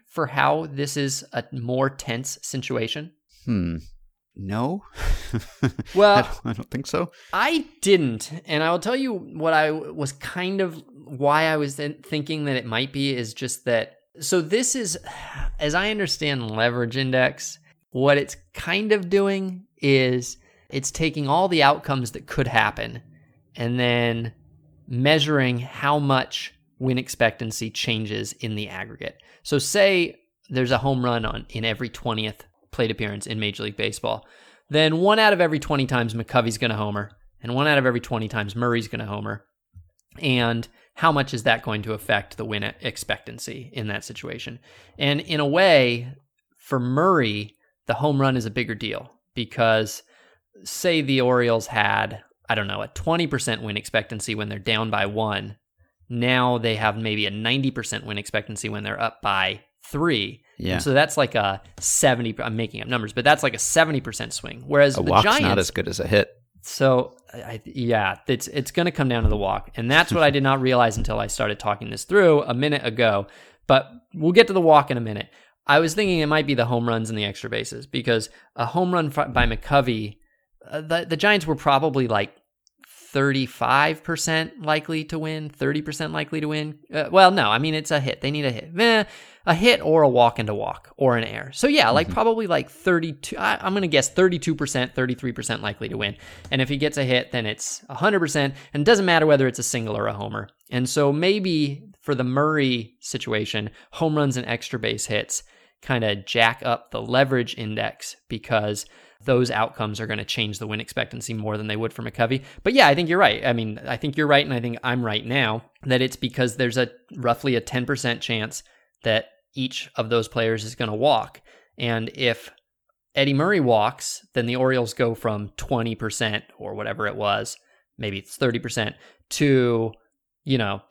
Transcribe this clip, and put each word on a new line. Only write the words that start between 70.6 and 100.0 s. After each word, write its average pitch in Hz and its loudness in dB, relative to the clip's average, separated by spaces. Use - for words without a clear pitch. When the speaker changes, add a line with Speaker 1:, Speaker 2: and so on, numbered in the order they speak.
Speaker 1:
until - -2
I 107 -2
started 104 -2
talking 107 -4
this 110 -10
through 175 6
a 123 -4
minute 143 -2
ago. 110 2
But 135 4
we'll 170 2
get - 8
to 196 -4
the 185 2
walk 151 6
in 127 0
a 117 -2
minute. 110 -6
I 143 6
was 160 2
thinking 190 0
it 156 0
might 151 0
be 143 0
the 120 2
home 120 0
runs 113 -2
and 110 -6
the 104 -2
extra 101 -6
bases, 113 -8
because 117 0
a 123 -2
home 180 0
run 160 0
fi-, 143 -2
by 123 2
McCovey, 113 0
uh, 151 -8
the, 165 -4
the 165 -2
Giants 190 2
were 156 0
probably, 135 2
like, 104 0
thirty-five 139 0
percent 160 -4
likely 156 -2
to 160 -8
win, 156 -8
thirty 147 -2
percent 151 -8
likely 156 -4
to 151 -4
win. 151 -6
Uh, 151 -2
well, 185 10
no, 156 2
I 110 4
mean, 156 0
it's 151 -6
a 151 2
hit. 135 -4
They 135 -2
need 147 -4
a 131 0
hit. 120 -12
Meh, 220 4
a 170 6
hit 220 4
or 156 6
a 143 8
walk 120 6
and 110 -2
a 107 -2
walk - -8
or 127 4
an 113 0
error. 110 -8
So, - 0
yeah, 285 4
like, 151 4
Speaker 2:
Mm-hmm. - -8
Speaker 1:
probably, 226 2
like, 151 0
thirty-two, - -2
I, 208 0
I'm 190 -2
gonna 196 0
guess 139 4
thirty-two 175 2
percent, 131 -4
thirty-three 127 -2
percent 110 -6
likely 104 -6
to - -8
win. 104 -4
And 135 2
if 131 -2
he 143 -2
gets 147 -2
a 143 0
hit, 127 0
then 120 -2
it's - -8
a 135 -12
hundred 196 2
percent. 143 0
And 143 0
it 147 0
doesn't 202 6
matter 165 4
whether 139 6
it's 123 -4
a 120 -6
single 113 -4
or 107 -2